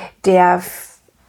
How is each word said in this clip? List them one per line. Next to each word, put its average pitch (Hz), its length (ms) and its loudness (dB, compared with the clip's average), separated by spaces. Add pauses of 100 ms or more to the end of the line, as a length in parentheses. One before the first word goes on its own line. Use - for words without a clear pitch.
(260)
der, 180 360 2 (680)